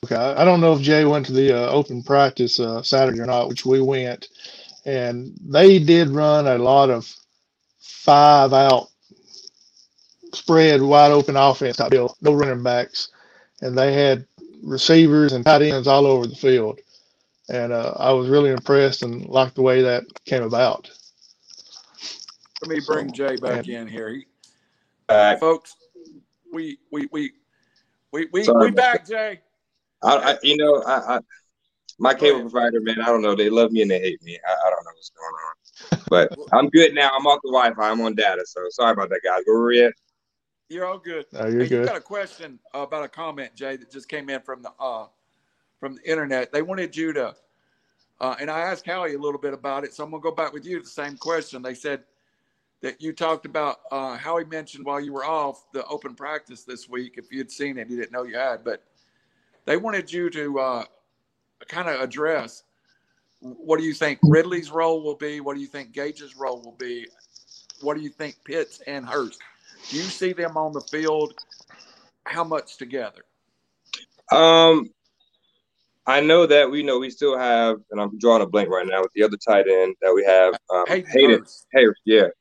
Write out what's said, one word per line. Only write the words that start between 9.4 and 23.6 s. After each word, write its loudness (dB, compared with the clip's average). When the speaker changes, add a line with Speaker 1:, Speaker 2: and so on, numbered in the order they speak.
Speaker 1:
spread, 4
wide 8
open 2
offense 2
type 0
deal, 2
no 4
running -2
backs, -4
and -4
they 2
had 2
receivers 4
and -4
tight 6
ends 0
all 6
over 2
the -10
field. 0
And, -6
uh, -4
I 0
was 0
really 4
impressed 0
and -10
liked 0
the -2
way 4
that 0
came -4
about. -2
Speaker 2:
Let -12
me -4
bring -4
Speaker 1:
So, -14
Speaker 2:
Jay -6
back -6